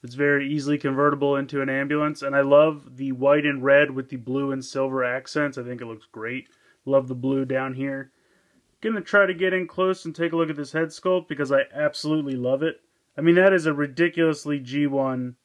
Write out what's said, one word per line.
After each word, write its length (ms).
It's 140
very 360
easily 240
convertible 600
into 260
an 60
ambulance, 540
and 120
I 60
love 560
the 160
white 320
and 180
red 300
with 160
the 80
blue 340
and 140
silver 400
accents. 540
I 40
think 180
it 60
looks 240
great. 380
Love 220
the 80
blue 300
down 300
here. 360
Gonna 200
try 260
to 80
get 180
in 160
close 360
and 80
take 200
a 40
look 140
at 60
this 160
head 160
sculpt 400
because 240
I 200
absolutely 640
love 300
it. 160
I 40
mean, 160
that 160
is 140
a 60
ridiculously 840
G 300
one 560